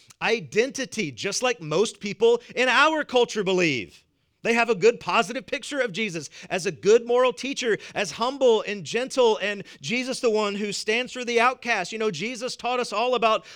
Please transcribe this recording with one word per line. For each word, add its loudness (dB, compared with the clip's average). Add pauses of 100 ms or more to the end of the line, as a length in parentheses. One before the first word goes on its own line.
(220)
identity, -2
just -6
like 0
most -2
people 2 (140)
in 0
our 4
culture 0
believe. 0 (420)
They 0
have 2
a 2
good, 4
positive -2
picture -6
of -2
Jesus -6 (220)
as -2
a -2
good 4
moral 2
teacher, -2 (160)
as -4
humble 2
and -6
gentle, 2
and -4 (160)
Jesus -4
the 4
one 2
who -4
stands -4
for -8
the 0
outcast. 0
You -8
know, 0
Jesus -6
taught -4
us -4
all 0
about 2